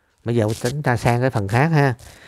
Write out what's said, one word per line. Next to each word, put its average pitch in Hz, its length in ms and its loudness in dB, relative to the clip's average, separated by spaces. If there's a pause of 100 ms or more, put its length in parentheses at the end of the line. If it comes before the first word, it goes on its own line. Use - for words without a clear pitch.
(240)
bây 117 120 -4
giờ 110 120 2 (140)
chúng 143 220 -4
ta 123 140 0
sang 120 240 0
cái 131 80 0
phần 104 180 -4
khác 120 200 2
ha. 143 260 2 (340)